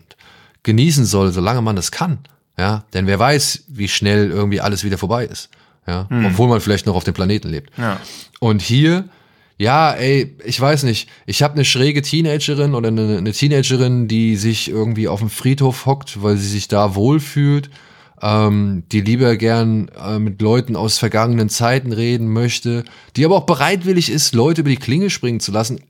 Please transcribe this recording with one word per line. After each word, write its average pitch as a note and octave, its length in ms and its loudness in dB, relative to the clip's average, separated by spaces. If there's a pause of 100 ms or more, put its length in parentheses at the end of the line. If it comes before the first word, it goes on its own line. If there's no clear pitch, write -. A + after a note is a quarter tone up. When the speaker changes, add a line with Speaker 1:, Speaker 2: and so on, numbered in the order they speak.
(640)
Speaker 1:
genießen C3+ 420 4
soll, G2 280 2
solange G#2 300 0
man A2 140 0
das F2 160 -4
kann, E3 260 -4 (400)
ja. G#2 340 -2
Denn F#2+ 140 -2
wer G2 120 0
weiß, C#3 500 0
wie G2+ 200 -6
schnell G#2 420 2
irgendwie G2+ 300 -2
alles G2+ 240 -4
wieder G2 140 -2
vorbei A2 280 -2
ist, - 220 -16 (380)
ja. F2+ 240 -6
Speaker 2:
Hm. A#2 160 0
Speaker 1:
Obwohl G2+ 220 2
man A#2 120 4
vielleicht G2+ 260 0
noch F#2+ 100 0
auf F#2 80 -2
dem F#2 100 -2
Planeten G2 340 -2
lebt. D2+ 300 -8
Speaker 2:
Ja. A2 220 -4 (400)
Speaker 1:
Und G#2+ 220 2
hier, D#3+ 420 2 (540)
ja, C#3 340 4
ey, C3 420 0 (100)
ich A#2+ 160 -6
weiß C#3 240 2
nicht, A#2 240 -2 (180)
ich G2+ 160 -2
hab D3 100 0
eine D3 140 0
schräge C#3+ 360 2
Teenagerin D3 720 0
oder A2+ 140 0
eine, A2 300 0
eine G#2 140 -2
Teenagerin, B2+ 760 2
die A2+ 280 2
sich G#2+ 340 -2
irgendwie A2 380 -2
auf G2 120 -2
dem A2 100 -2
Friedhof C3+ 560 0
hockt, C#3 360 -4
weil G#2 160 2
sie G2+ 100 -4
sich G2+ 200 -4
da G2+ 260 2
wohlfühlt, C#3+ 760 0 (540)
ähm, G#2 680 2
die G#2+ 80 2
lieber A#2 360 2
gern, A2+ 640 0
äh, G2+ 200 -6
mit G#2 240 -4
Leuten A2+ 340 0
aus G#2 220 -2
vergangenen A2+ 500 0
Zeiten B2 440 0
reden A#2 380 -2
möchte, A#2 540 -2 (320)
die C3+ 80 4
aber F#3 120 4
auch D3 100 0
bereitwillig F3 640 0
ist, - 240 -2
Leute D3+ 260 2
über D3 100 0
die B2+ 60 0
Klinge E3+ 320 -2
springen A#2+ 320 -4
zu - 120 -6
lassen, A2 380 -4